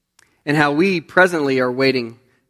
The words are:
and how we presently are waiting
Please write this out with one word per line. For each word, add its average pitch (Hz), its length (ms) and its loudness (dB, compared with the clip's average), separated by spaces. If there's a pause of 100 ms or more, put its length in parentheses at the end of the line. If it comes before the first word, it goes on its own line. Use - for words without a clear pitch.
(480)
and 147 100 -2
how 147 140 2
we 175 280 0
presently 151 600 0
are 127 120 -2
waiting 123 480 -2 (300)